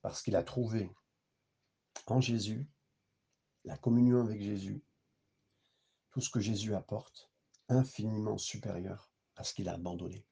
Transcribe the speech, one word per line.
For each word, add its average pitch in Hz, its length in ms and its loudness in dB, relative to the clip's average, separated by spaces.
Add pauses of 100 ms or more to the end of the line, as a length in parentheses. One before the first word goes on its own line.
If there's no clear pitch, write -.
parce - 200 -6
qu'il 104 140 0
a 87 80 6
trouvé 110 480 -2 (1160)
en 123 120 4
Jésus, 117 480 0 (960)
la - 140 -10
communion 123 440 6
avec 107 200 0
Jésus, 101 420 -4 (1300)
tout 127 100 -4
ce - 80 -4
que 123 100 0
Jésus 107 340 -2
apporte, - 580 -8 (380)
infiniment 107 680 2
supérieur 95 760 -8 (240)
à - 80 -12
ce - 100 -6
qu'il 95 140 -4
a 87 60 -4
abandonné. 87 580 -6